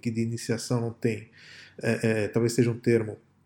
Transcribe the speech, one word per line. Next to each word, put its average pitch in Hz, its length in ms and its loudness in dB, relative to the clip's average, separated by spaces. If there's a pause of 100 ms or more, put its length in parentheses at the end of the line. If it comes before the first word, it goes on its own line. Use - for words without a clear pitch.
que 120 80 -2
de 110 100 -2
iniciação 117 580 -2
não 117 120 -2
tem, 110 400 -4 (520)
é, 110 420 2
é, 101 40 -2
talvez 117 240 2
seja 120 180 4
um 113 80 -6
termo 110 380 2 (280)